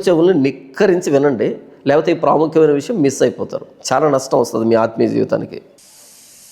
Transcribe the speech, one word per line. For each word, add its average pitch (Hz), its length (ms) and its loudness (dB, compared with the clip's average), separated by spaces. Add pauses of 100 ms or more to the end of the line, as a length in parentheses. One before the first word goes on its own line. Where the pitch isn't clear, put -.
చెవుల్ని 175 280 4 (120)
నిక్కరించి 180 680 -2
వినండి, 135 340 0 (400)
లేకపోతే 151 260 2
ఈ - 100 -10
ప్రాముఖ్యమైన 156 540 2
విషయం 220 260 -6
మిస్ 135 220 0
అయిపోతారు. - 400 -8 (240)
చాలా 147 260 2
నష్టం 131 280 -2
వస్తుంది 113 280 -4
మీ 113 120 4
ఆత్మీయ 113 300 0
జీవితానికి. 110 460 -4 (920)